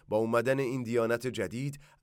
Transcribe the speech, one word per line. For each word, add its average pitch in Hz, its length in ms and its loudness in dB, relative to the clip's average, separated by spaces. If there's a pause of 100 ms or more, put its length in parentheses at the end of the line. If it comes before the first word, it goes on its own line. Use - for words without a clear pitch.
با 101 80 0
اومدن 117 420 2
این 131 240 -2
دیانت 117 440 0
جدید 117 540 -6 (220)